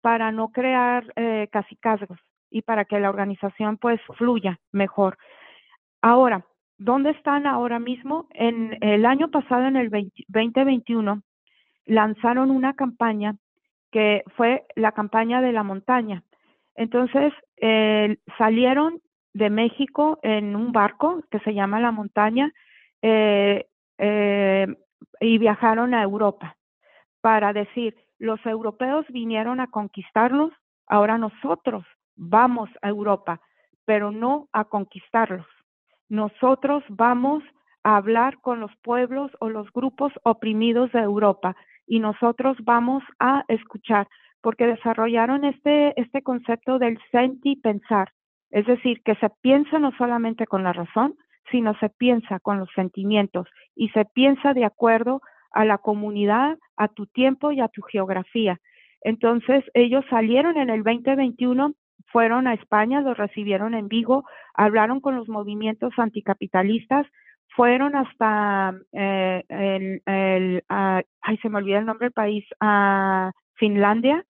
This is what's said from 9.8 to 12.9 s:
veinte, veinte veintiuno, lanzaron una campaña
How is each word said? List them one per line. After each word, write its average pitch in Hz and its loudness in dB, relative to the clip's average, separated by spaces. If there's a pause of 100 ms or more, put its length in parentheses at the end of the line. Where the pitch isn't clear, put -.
veinte, 208 -6
veinte 226 0
veintiuno, 226 -2 (640)
lanzaron 220 2
una 269 0
campaña 226 -4 (540)